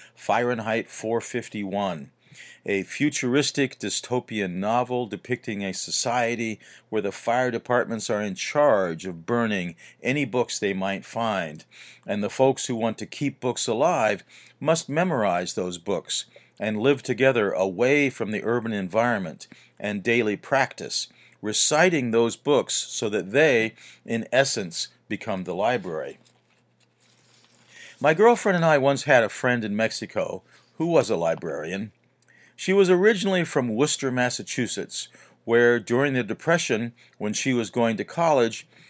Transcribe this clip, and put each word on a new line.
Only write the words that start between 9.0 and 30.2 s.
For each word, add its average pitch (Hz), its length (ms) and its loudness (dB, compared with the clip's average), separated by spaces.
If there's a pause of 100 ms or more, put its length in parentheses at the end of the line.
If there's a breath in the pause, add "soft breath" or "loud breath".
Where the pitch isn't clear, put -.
of 82 200 -10
burning 107 500 -2 (260 loud breath)
any 143 220 -2
books 117 340 -2
they 101 160 -2
might 95 300 -4
find, 95 640 -4 (400 loud breath)
and 101 180 -2
the 101 60 -2
folks 135 380 2
who 123 100 -4
want 110 220 -2
to 107 60 -8
keep - 360 -6
books 123 260 -4
alive 117 560 0 (380 loud breath)
must 160 260 0
memorize 120 680 0
those 90 220 -4
books - 500 -4 (300 soft breath)
and 107 220 -4
live 127 240 2
together 120 480 2
away 120 580 2
from 110 220 -6
the 107 140 -4
urban 117 260 -2
environment 101 760 -2 (300 loud breath)
and 104 240 -6
daily 110 360 2
practice, - 720 -4 (300 soft breath)
reciting 147 720 2
those 117 260 2
books 139 380 0
so - 360 -6
that 98 220 -4
they, 120 400 4 (320 loud breath)
in 113 280 -4
essence, 117 560 0 (200 soft breath)
become 98 360 -6
the 90 100 -6
library. 90 640 -4 (1800 loud breath)
My 156 140 6
girlfriend 208 400 6
and 170 100 2
I 151 140 6
once 135 240 2
had 131 200 6
a 104 60 0
friend 123 340 0
in 104 120 -2
Mexico 101 640 -2 (380 soft breath)